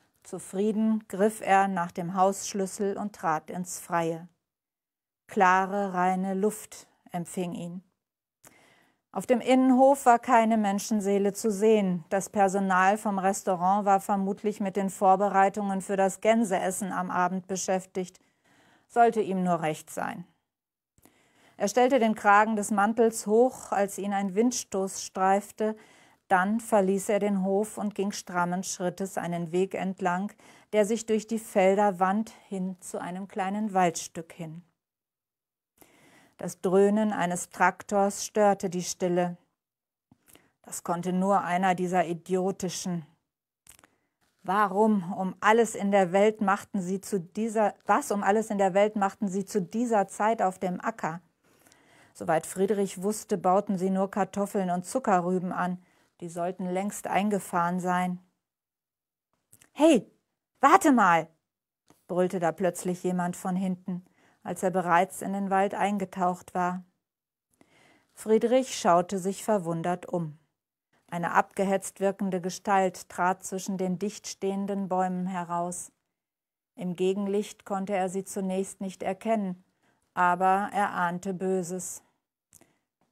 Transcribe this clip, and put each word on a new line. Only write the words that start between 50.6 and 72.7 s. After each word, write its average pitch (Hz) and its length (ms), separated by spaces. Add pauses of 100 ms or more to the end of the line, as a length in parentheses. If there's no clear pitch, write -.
Acker? 180 400 (920)
Soweit 170 340
Friedrich 196 560
wusste, 208 360
bauten 190 400
sie 190 120
nur 190 200
Kartoffeln 196 600
und 180 140
Zuckerrüben 185 680
an. 180 280 (400)
Die 175 80
sollten 180 380
längst 190 400
eingefahren 185 720
sein. 180 400 (1500)
"Hey, 294 400 (500)
warte 320 300
mal!", 175 380 (800)
brüllte 180 320
da 165 100
plötzlich 175 540
jemand 180 320
von 185 180
hinten, 180 500 (380)
als 185 220
er 185 60
bereits 175 520
in 190 100
den 196 180
Wald 196 220
eingetaucht 190 800
war. 180 320 (1300)
Friedrich 226 640
schaute 180 400
sich 190 260
verwundert 175 640
um. 160 320 (720)
Eine 175 240
abgehetzt 196 680
wirkende 190 400
Gestalt 185 680